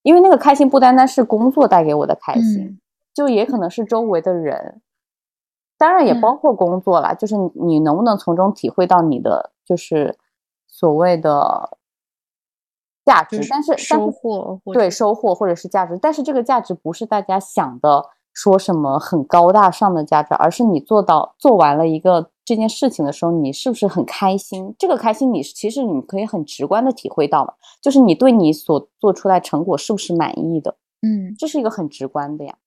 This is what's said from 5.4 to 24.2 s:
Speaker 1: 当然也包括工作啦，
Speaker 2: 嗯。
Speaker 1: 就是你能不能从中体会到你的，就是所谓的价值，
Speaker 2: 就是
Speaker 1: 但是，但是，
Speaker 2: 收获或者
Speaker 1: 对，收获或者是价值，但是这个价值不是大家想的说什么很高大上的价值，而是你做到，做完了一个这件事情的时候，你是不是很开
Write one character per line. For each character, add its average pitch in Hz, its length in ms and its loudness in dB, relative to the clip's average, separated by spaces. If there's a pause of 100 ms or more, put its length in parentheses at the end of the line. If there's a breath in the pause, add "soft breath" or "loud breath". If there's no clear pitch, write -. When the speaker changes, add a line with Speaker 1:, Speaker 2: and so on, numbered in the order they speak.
Speaker 1:
当 330 160 4
然 330 120 4
也 185 60 2
包 233 220 2
括 294 200 0
工 180 240 0
作 180 220 0
啦， - 120 -4
Speaker 2:
嗯。 - 60 -6
Speaker 1:
就 220 80 -6
是 208 80 -4 (200)
你 160 260 0
能 156 160 0
不 202 60 -2
能 226 140 0
从 175 200 -4
中 190 160 0
体 - 160 -8
会 175 180 0
到 180 140 4
你 151 180 0
的， - 340 -4 (120)
就 175 100 -2
是 160 440 -4 (480)
所 - 280 -2
谓 175 220 2
的 151 600 -2 (1300)
价 214 180 4
值， 214 140 -8
Speaker 2:
就 - 40 -4
是 - 60 -6
Speaker 1:
但 - 140 -4
是， - 80 -6
但 - 80 0
是， - 80 -10
Speaker 2:
收 214 240 0
获 190 520 -8
或 190 120 -12
者 247 60 2
Speaker 1:
对， 190 100 2
收 208 240 0
获 214 200 0
或 202 140 -2
者 175 60 0
是 170 120 -12
价 185 200 -2
值， 170 140 -8
但 311 120 0
是 302 100 -6
这 302 120 -6
个 247 80 0
价 247 180 0
值 190 140 -8
不 160 180 -10
是 220 140 -10
大 208 160 -4
家 190 180 -4
想 135 400 -6
的 147 240 4 (300 loud breath)
说 190 240 2
什 190 180 -2
么 143 220 -2
很 156 260 -4
高 175 260 4
大 196 200 6
上 190 240 0
的 156 100 -2
价 151 180 0
值， - 120 -4
而 - 160 2
是 240 120 -4
你 196 160 2
做 208 240 0
到， 170 360 0
做 254 180 4
完 147 220 4
了 160 100 2
一 160 100 -2
个 170 320 0 (140)
这 233 100 -2
件 220 140 0
事 262 220 -2
情 - 120 -8
的 143 80 -2
时 - 140 -8
候， 170 80 0
你 151 180 -2
是 190 200 -6
不 233 40 -4
是 208 140 -2
很 170 160 -2
开 196 320 -2